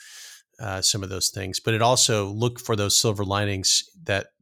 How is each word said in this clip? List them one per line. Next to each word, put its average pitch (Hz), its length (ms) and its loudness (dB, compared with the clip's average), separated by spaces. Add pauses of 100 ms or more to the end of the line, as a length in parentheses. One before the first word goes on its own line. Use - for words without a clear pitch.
(600)
uh, 95 200 -6
some 98 220 0
of 92 80 -8
those 92 200 -2
things. 95 280 -8
But 113 160 0
it 107 80 2
also 117 440 4
look 117 340 -2
for 113 160 -2
those 101 200 2
silver 104 280 2
linings 98 580 0 (220)
that, 98 240 -2 (140)